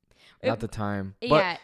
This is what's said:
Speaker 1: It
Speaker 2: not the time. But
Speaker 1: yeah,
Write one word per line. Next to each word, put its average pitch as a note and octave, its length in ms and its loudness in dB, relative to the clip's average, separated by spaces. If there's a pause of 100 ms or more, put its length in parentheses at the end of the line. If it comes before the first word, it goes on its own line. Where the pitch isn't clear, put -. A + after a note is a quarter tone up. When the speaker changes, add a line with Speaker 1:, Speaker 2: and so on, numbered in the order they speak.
(420)
Speaker 1:
It - 60 -6
Speaker 2:
not A2+ 140 0
the A2+ 80 -4
time. G2+ 500 -4
But - 100 -6
Speaker 1:
yeah, E3+ 340 4